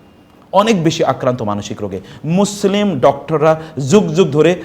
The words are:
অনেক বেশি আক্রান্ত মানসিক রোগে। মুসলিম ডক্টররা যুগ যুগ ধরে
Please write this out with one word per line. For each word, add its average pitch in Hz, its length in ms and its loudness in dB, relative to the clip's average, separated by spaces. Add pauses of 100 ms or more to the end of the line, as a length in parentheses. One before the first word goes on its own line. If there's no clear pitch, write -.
(520)
অনেক 196 320 0
বেশি 160 200 0
আক্রান্ত 127 380 -2
মানসিক 104 400 -6
রোগে। 98 180 -8 (260)
মুসলিম 196 760 0
ডক্টররা 156 640 2 (280)
যুগ 185 180 6
যুগ 160 240 0
ধরে 156 340 2